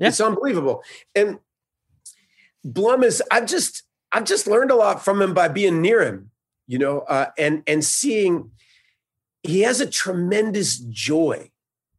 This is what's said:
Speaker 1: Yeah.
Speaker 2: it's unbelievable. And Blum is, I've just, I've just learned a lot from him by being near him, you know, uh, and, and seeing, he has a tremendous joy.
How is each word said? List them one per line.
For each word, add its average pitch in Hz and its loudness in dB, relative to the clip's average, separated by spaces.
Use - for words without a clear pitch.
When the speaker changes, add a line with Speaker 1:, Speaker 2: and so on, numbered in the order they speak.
Speaker 1:
Yeah. 202 2
Speaker 2:
it's 240 0
unbelievable. 202 0
And 202 0
Blum 220 2
is, 208 2
I've 233 2
just, - -4
I've 220 -2
just 196 -2
learned 254 2
a 247 4
lot 202 2
from 202 2
him 185 0
by 175 4
being 170 2
near 208 4
him, 104 -4
you 127 -6
know, 139 0
uh, 139 -2
and, 151 0
and 151 0
seeing, 185 0
he 175 0
has 233 2
a 277 -2
tremendous 185 -2
joy. 123 -4